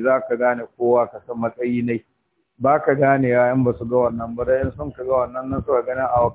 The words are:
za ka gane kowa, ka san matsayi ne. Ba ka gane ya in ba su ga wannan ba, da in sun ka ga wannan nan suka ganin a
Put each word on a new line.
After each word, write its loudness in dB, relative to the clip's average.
za 2
ka -2
gane 0
kowa, 2
ka -16
san -10
matsayi -2
ne. -4
Ba 2
ka 2
gane 4
ya 4
in 2
ba 2
su -10
ga -2
wannan -2
ba, -6
da 2
in -4
sun -10
ka -12
ga 0
wannan -8
nan -4
suka 0
ganin -4
a 2